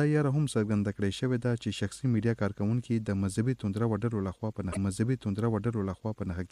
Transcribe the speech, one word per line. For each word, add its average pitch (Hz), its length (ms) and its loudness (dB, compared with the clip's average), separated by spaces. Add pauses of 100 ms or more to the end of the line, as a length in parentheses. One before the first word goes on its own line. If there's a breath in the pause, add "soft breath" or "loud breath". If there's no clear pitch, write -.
دا 147 40 4
یاره 147 300 4
هم 151 100 2
څرګنده 104 520 2
کړې 98 220 0
شوې 127 180 0
ده 120 180 0
چې 110 140 -4 (120)
شخصي 120 320 0
میډیا 113 200 2 (120)
کارکوونکي 113 560 0 (100)
د 98 140 0
مذهبي 113 400 0
توندروه 107 320 0
ډلو 107 320 -2
لخوا 107 280 -6
په 92 120 -4
نه، 98 180 0
مذهبي 110 280 0
توندروه 107 440 0
ډلو 104 320 0
لخوا 110 200 -6
په 92 200 -6
نښه 87 200 -4